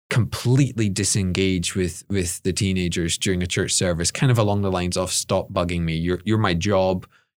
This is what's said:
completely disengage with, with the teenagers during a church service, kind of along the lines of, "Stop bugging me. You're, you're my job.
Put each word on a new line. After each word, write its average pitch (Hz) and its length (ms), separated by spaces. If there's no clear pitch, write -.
completely 120 800
disengage 92 840
with, 90 340
with 95 340
the 95 100
teenagers 90 640
during 90 240
a 90 60
church - 260
service, 85 380
kind 135 200
of 117 60
along 101 240
the 98 100
lines 90 260
of, 92 140
"Stop - 400
bugging 87 300
me. 82 140
You're, 85 280
you're 107 140
my 101 160
job. 92 540